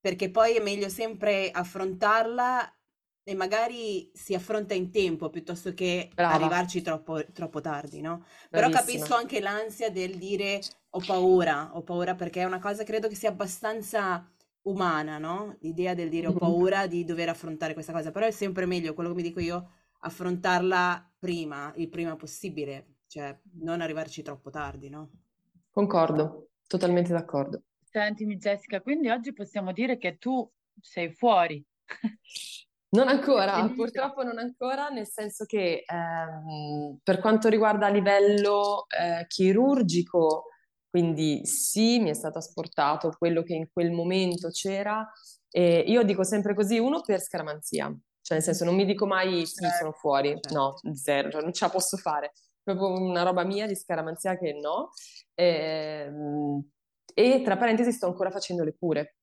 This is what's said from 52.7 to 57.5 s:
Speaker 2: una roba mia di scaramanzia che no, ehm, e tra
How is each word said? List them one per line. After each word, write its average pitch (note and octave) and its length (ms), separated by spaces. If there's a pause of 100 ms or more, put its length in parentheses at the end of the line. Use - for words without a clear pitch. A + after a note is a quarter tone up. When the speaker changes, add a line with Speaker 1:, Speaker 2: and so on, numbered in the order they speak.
Speaker 2:
una F#3 340
roba F3+ 220
mia G3 240
di G3 80
scaramanzia E3 600
che F3 240
no, F3 300 (440)
ehm, D3+ 1300 (540)
e B3+ 300
tra G3 120